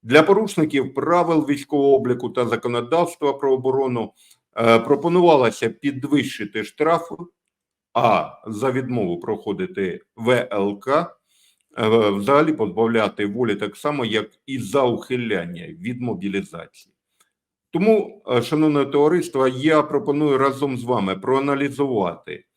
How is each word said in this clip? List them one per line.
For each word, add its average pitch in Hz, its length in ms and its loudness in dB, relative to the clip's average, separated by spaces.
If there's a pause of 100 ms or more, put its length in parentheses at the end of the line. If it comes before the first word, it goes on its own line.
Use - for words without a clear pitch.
Для 135 200 8
порушників 160 720 0
правил 165 540 2
військового 139 480 2
обліку 123 340 -2
та 123 160 -2
законодавства 135 840 -2
про 135 220 0
оборону, 131 580 -2 (440)
е, 117 220 6
пропонувалося 143 920 2
підвищити 123 960 -4
штрафи, 160 500 -2 (800)
а 104 360 2 (160)
за 110 240 -2
відмову 117 500 -2
проходити 92 800 -6 (160)
В 117 360 0
Л 101 280 -2
К, 151 360 -2 (640)
е, 110 320 2
взагалі 135 420 2
позбавляти 107 760 -2
волі 107 280 -2
так 101 220 -8
само, 147 280 -4
як 107 260 -4 (160)
і 135 120 -8
за 117 240 0
ухиляння 104 840 -4
від 92 340 -10
мобілізації. 98 920 -8 (800)
Тому, 208 580 2
е, 120 120 4
шановне 151 440 2
товариство, 147 640 2
я 147 340 2
пропоную 147 560 0
разом 135 400 0
з 123 60 -8
вами 101 320 0
проаналізувати 131 1300 -2 (120)